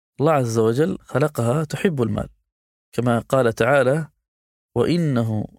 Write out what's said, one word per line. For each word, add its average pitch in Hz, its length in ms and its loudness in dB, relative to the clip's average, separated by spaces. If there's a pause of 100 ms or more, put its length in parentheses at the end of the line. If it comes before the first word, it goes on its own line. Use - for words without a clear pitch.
(200)
الله 147 120 2
عز 120 260 0
وجل 120 440 0
خلقها 135 600 -2
تحب 151 380 -2
المال، 107 280 -4 (600)
كما 120 280 0
قال 120 340 0
تعالى: 139 540 2 (680)
"وإنه 120 720 0 (120)